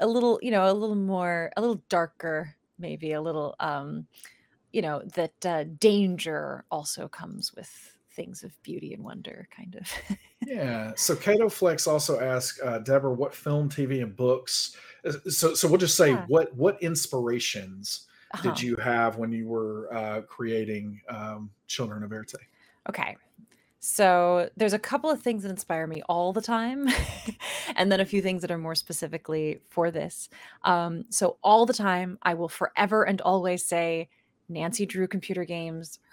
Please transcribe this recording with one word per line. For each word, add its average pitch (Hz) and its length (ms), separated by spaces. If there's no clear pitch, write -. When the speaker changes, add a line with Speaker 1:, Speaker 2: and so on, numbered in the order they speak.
Speaker 1:
a 220 80
little, 233 340
you 247 80
know, 190 180
a 196 60
little 214 220
more, 180 600
a - 40
little 226 280
darker, 160 680
maybe 156 320
a 151 100
little, 151 380
um, 151 480
you 214 100
know, 151 200
that, 170 320
uh, 165 180
danger 165 920
also 151 380
comes - 480
with - 420
things 180 320
of - 220
beauty 160 280
and - 120
wonder, - 520
kind 180 200
of. 196 120
<laughs> - 320
Speaker 2:
Yeah. 123 500
So - 180
Cato 220 340
Flex 170 380
also 151 340
asked, 127 420
uh, 120 160
"Deborah, 135 340
what 135 220
film, 147 340
T 147 180
V, 131 140
and 104 160
books?" - 600
Uh, 147 80
so, 160 260
so 170 140
we'll 170 100
just 180 180
say, 156 140
Speaker 1:
Yeah. 110 160
Speaker 2:
what, 156 300
what 175 260
inspirations 117 1200
Speaker 1:
Uh-huh. - 180
Speaker 2:
did 143 120
you 120 140
have 117 420
when 113 120
you 113 160
were, 110 480
uh, 107 280
creating, 107 840
um, 107 420
Children 107 360
of 104 100
Arete? 110 220
Speaker 1:
Okay. - 280
So 175 760
there's 214 160
a 214 60
couple 285 320
of 254 120
things 220 220
that 202 60
inspire 165 360
me 160 220
all 175 240
the 208 100
time, 240 460
<laughs> - 440
and 196 160
then 190 80
a 190 40
few 196 180
things 185 200
that 175 80
are 170 80
more 160 160
specifically 156 920
for 170 220
this. 165 380
Um, 170 480
so - 320
all 226 240
the 247 80
time, 185 480
I 175 120
will 170 140
forever 202 560
and 190 160
always 180 440
say, 170 440
Nancy 170 380
Drew 185 200
computer 180 380
games, 165 540